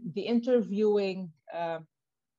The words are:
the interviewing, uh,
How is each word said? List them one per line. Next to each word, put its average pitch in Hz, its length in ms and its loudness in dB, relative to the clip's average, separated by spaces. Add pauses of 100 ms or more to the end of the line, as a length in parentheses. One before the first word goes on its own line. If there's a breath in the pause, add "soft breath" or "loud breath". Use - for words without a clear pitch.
(160)
the 196 60 -4
interviewing, 202 1080 2 (220)
uh, 165 260 -4 (600)